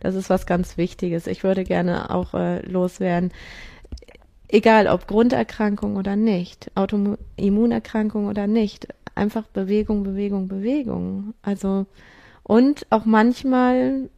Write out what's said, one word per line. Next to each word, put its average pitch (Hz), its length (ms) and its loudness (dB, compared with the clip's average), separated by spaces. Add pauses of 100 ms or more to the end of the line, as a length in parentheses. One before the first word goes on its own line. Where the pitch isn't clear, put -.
das 185 160 -4
ist 190 140 -6
was 190 160 0
ganz 180 300 -2
Wichtiges. 170 500 -4
Ich 185 180 -6
würde 190 200 0
gerne 175 460 -2
auch, 180 240 -4
äh, 175 320 -2
loswerden, 180 640 -2 (1160)
egal 220 400 6
ob - 180 2
Grunderkrankung 208 920 0
oder 196 200 -4
nicht, 202 580 -2
Autoimmunerkrankung 208 1500 0
oder 202 220 -4
nicht, 214 400 -2 (260)
einfach 214 300 -2
Bewegung, 208 580 -2
Bewegung, 196 460 -4
Bewegung. 196 960 -4
Also, 196 440 -2 (560)
und 262 480 4
auch 214 140 2
manchmal 254 1120 2